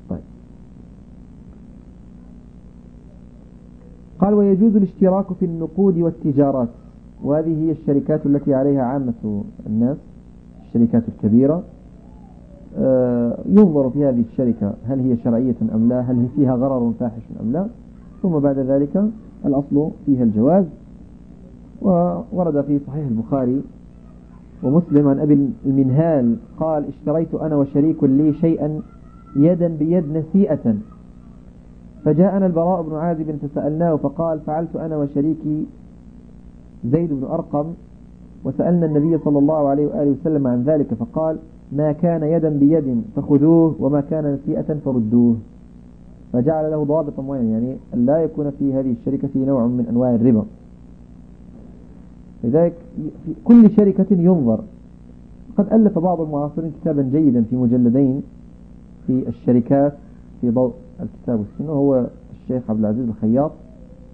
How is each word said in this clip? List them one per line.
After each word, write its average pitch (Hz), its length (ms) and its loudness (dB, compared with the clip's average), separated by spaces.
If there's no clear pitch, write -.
طيب. - 100 -8
قال: 196 140 2
"ويجوز 202 420 4
الاشتراك 190 580 0
في 180 120 -4
النقود 165 520 0
والتجارات"، 143 720 0
وهذه 156 420 0
هي 160 60 0
الشركات 151 540 -2
التي 143 280 0
عليها 139 280 2
عامة 120 640 -4
الناس، 110 300 -2
الشركات 117 400 2
الكبيرة. 123 560 2
آه، 123 680 0
ينظر 160 440 4
في 143 160 0
هذه 120 260 0
الشركة 113 420 -2
هل 135 120 -2
هي 127 180 0
شرعية 120 380 0
أم 113 140 2
لا، 123 120 0
هل 123 180 -2
هي 123 160 0
فيها 131 200 2
غرر 123 440 0
فاحش 113 220 -6
أم 110 100 -4
لا، 185 160 -4
ثم 165 180 0
بعد 139 200 0
ذلك 143 500 0
الأصل 143 440 0
فيها 127 180 2
الجواز. 127 420 2
وورد 175 800 0
في 143 260 -2
صحيح 143 200 -8
البخاري 127 540 -2
ومسلم 143 440 2
عن 139 120 2
أبي 143 300 2
المنهال 135 720 2
قال: 156 280 -2
"اشتريت 156 480 -4
أنا 156 200 -4
وشريك 147 480 0
لي 143 300 2
شيئا 156 480 -2
يدا 170 320 4
بيد 160 500 -2
نسيئة، 151 580 0
فجاءنا 185 400 2
البراء 175 360 0
بن 156 140 -8
عازب 156 460 -4
فسألناه 156 540 -2
فقال: 156 440 -4
فعلت 156 360 -6
أنا 160 220 -6
وشريكي 151 680 -4
زيد 151 280 -2
بن 131 100 -4
أرقم 160 500 -6
وسألنا 165 420 0
النبي 151 320 2
صلى 143 220 0
الله 147 280 2
عليه 143 200 0
وآله 143 340 0
وسلم 147 260 0
عن 123 160 0
ذلك، 147 300 0
فقال: 156 440 -4
ما 147 200 0
كان 165 320 0
يدا 156 260 0
بيد 139 540 2
فخذوه، 151 640 4
وما 139 220 0
كان 147 320 -4
نسيئة 151 520 -4
فردوه." 120 500 2
فجعل 156 380 0
له 151 120 -2
ضابطا 147 380 -2
معينا، 135 280 -4
يعني 123 280 -4
لا 123 240 2
يكون 147 420 -4
في 139 140 0
هذه 135 180 -2
الشركة 135 440 -4
نوع 131 320 0
من 123 220 -2
أنواع 123 260 0
الربا. 110 280 2
لذلك 160 300 2
في - 380 -10
كل 226 280 8
شركة 196 400 2
ينظر. 170 480 4
قد 202 160 0
ألف 214 260 4
بعض 170 220 0
المعاصرين 151 500 -4
كتابا 147 200 0
جيدا 131 420 2
في 120 120 -2
مجلدين 127 640 2
في 131 200 0
الشركات 139 640 2
في 120 80 0
ضوء 120 240 0
الكتاب 117 380 -6
والسنة، 139 320 -8
وهو 139 360 2
الشيخ 127 380 -8
عبد 110 100 -2
العزيز 110 280 -2
الخياط 117 440 -2